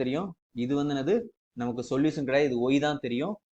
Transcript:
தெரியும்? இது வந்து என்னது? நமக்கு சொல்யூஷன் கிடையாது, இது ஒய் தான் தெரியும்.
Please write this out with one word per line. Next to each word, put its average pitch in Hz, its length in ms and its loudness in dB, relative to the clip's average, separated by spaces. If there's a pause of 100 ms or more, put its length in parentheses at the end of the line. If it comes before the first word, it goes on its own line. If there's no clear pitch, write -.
தெரியும்? 147 280 -2 (340)
இது 123 160 0
வந்து 143 160 0
என்னது? 139 200 0 (460)
நமக்கு 120 220 -4 (100)
சொல்யூஷன் 147 360 2
கிடையாது, 143 200 4
இது 123 180 0
ஒய் 139 180 4
தான் 147 200 -2
தெரியும். 135 300 -2 (200)